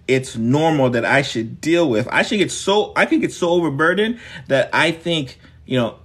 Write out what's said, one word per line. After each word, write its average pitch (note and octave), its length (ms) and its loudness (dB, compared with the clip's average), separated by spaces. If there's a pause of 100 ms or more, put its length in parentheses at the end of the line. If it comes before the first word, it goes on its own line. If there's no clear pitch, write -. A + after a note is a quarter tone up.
it's C3 300 0
normal C3 540 2
that A#2 120 0
I B2+ 180 2
should A#2 380 -6
deal E3 300 2
with. A2 200 0
I D#3+ 120 0
should G#3+ 160 -2
get E3+ 140 0
so, - 440 0
I F#3 120 2
can D#4+ 120 0
get - 140 -4
so F3 160 -2
overburdened F3 720 0 (280)
that E3+ 240 0
I D3+ 200 2
think, D#3+ 480 -4 (260)
you C3 120 -2
know, A2+ 280 0